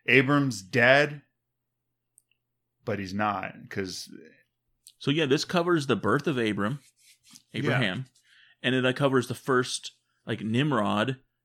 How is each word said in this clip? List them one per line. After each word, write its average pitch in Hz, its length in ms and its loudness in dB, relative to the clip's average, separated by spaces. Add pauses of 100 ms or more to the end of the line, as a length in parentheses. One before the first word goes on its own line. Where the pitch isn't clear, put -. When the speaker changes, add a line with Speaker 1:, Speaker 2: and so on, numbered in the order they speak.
Speaker 1:
Abram's 135 560 4
dead, 135 580 4 (1600)
but 107 120 -4
he's 95 160 -8
not, 101 400 -2 (160)
'cause 95 400 -8 (880)
Speaker 2:
So - 140 -4
yeah, 156 160 0
this 143 180 2
covers 170 420 0
the 127 80 2
birth 104 320 0
of 143 120 -2
Abram, 107 400 -2 (720)
Speaker 1:
Yeah. 113 80 -8
Speaker 2:
Abraham, 131 460 -2 (580)
and 127 100 0
then 131 100 2
that 127 120 0
covers 131 320 0
the 127 80 -8
first, - 560 -2 (340)
like, 117 160 -6
Nimrod, 113 760 0 (280)